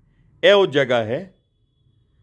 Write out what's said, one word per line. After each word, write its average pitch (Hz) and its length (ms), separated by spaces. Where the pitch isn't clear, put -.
ਇਹ 190 100
ਉਹ 196 140
ਜਗ੍ਹਾ 127 360
ਹੈ 139 300